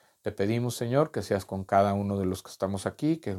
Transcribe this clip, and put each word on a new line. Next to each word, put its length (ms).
Te 80
pedimos, 440
Señor, 360
que 100
seas 240
con 200
cada 280
uno 240
de 80
los 160
que 80
estamos 380
aquí, 300
que 220